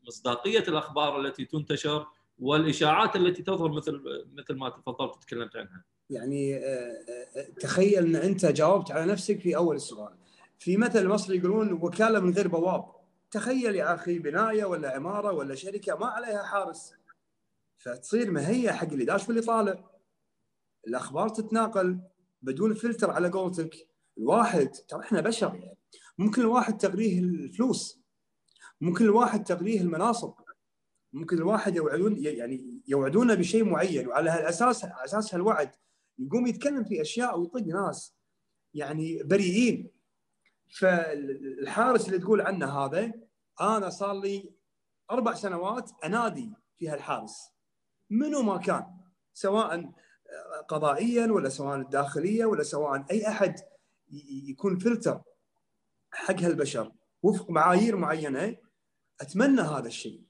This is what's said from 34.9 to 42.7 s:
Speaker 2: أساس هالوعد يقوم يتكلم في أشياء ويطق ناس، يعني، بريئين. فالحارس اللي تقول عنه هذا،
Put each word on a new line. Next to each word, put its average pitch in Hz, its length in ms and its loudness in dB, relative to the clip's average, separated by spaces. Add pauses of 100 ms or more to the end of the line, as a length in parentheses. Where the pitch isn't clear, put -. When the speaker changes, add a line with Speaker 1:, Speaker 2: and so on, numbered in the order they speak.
Speaker 2:
أساس 196 300 -4
هالوعد 175 360 2 (480)
يقوم 208 280 0
يتكلم 269 360 -2
في 190 180 -4
أشياء 226 380 -2
ويطق 175 220 -4
ناس، 175 540 -4 (580)
يعني، 156 500 -6
بريئين. 190 680 2 (880)
فالحارس 156 1300 0
اللي 185 120 0
تقول 190 220 4
عنه 175 240 -2
هذا، 143 480 -2 (480)